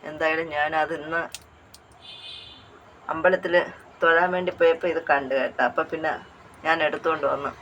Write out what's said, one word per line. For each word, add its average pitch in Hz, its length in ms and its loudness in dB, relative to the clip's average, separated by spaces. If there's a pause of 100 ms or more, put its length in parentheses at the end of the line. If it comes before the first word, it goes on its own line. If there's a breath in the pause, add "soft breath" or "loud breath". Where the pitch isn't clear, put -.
(100)
എന്തായാലും 160 460 -2
ഞാനത് 156 420 0
ഇന്ന് 160 240 -4 (1900)
അമ്പലത്തിൽ 175 420 2 (480)
തൊഴാൻ 170 340 4
വേണ്ടി 180 220 -2
പോയപ്പോൾ 165 360 4
ഇത് 160 60 -2 (120)
കണ്ടു 135 280 0
കേട്ടോ. 127 280 -2
അപ്പം 156 240 -2
പിന്നെ 160 200 -4 (540)
ഞാൻ 160 100 4 (120)
എടുത്തുകൊണ്ട് 151 440 -2
വന്നു 139 180 -4 (120)